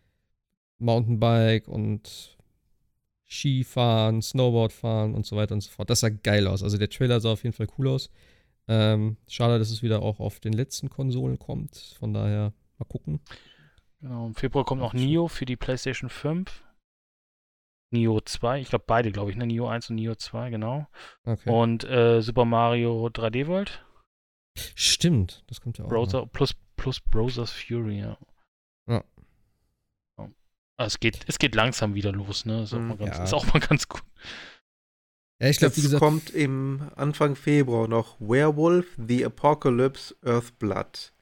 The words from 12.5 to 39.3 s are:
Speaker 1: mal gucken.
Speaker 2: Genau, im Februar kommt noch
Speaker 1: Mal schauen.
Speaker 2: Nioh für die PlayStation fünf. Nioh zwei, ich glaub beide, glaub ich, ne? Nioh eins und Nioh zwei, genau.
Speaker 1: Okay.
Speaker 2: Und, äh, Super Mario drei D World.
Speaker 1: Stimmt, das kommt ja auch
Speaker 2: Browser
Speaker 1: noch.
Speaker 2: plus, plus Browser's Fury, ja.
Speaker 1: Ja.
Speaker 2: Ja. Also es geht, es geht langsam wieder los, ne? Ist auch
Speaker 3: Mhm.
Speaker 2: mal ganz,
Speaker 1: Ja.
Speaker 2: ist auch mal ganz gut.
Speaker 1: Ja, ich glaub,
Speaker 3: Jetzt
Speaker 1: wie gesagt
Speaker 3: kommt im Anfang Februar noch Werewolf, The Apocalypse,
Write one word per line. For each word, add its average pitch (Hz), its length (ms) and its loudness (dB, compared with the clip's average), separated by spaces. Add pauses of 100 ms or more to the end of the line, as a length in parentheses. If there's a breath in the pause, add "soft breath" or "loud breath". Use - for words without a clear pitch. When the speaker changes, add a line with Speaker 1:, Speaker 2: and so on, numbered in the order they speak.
Speaker 1:
mal - 80 -10
gucken. - 340 -8 (840 loud breath)
Speaker 2:
Genau, 120 260 -8
im 110 80 -10
Februar 131 300 -2
kommt 131 160 -4
noch 117 120 -4
Speaker 1:
Mal 123 60 -2
schauen. 131 100 2
Speaker 2:
Nioh 165 180 2
für - 180 -8
die 123 100 -4
PlayStation 127 540 -6
fünf. - 540 -6 (1300)
Nioh 113 300 2
zwei, 127 380 -4
ich 123 100 -12
glaub 117 180 -2
beide, 113 240 2
glaub 101 180 -4
ich, 95 60 -6
ne? 120 120 -6
Nioh 117 200 -2
eins 117 220 -6
und 110 60 -6
Nioh 110 200 -4
zwei, 120 340 -10
genau. 117 380 -6 (360 loud breath)
Speaker 1:
Okay. 117 260 -2
Speaker 2:
Und, 113 360 2
äh, 117 360 6
Super 117 240 2
Mario 117 640 2
drei 113 200 -2
D 127 180 -2
World. 190 380 -4 (880 loud breath)
Speaker 1:
Stimmt, - 720 0
das - 140 -16
kommt 117 160 -10
ja 104 80 -12
auch 104 40 -8
Speaker 2:
Browser 113 320 0
Speaker 1:
noch. - 100 -12
Speaker 2:
plus, - 220 0 (220)
plus - 240 -4
Browser's 120 520 2
Fury, 110 480 -6
ja. 107 180 -8 (680)
Speaker 1:
Ja. 117 160 0 (1120)
Speaker 2:
Ja. 104 120 -14 (480)
Also 117 180 -4
es - 40 -8
geht, 113 280 0
es - 120 -4
geht 123 160 2
langsam 110 380 2
wieder 101 180 -2
los, 101 340 -6
ne? 113 180 -2
Ist 110 100 -10
auch 120 60 -4
Speaker 3:
Mhm. 117 80 -6
Speaker 2:
mal 113 100 -6
ganz, 104 200 -6
Speaker 1:
Ja. 87 60 -6
Speaker 2:
ist 95 100 -2
auch - 200 4
mal 156 60 8
ganz - 280 0
gut. - 160 -12 (1400 loud breath)
Speaker 1:
Ja, 127 80 4
ich 147 80 4
glaub, 156 140 6
Speaker 3:
Jetzt - 60 -4
Speaker 1:
wie 151 60 4
gesagt 143 180 4
Speaker 3:
kommt 156 300 4
im 139 640 -2
Anfang 143 400 0
Februar 123 520 2
noch 113 320 -2
Werewolf, 151 640 2 (120)
The 120 280 0
Apocalypse, 135 1000 0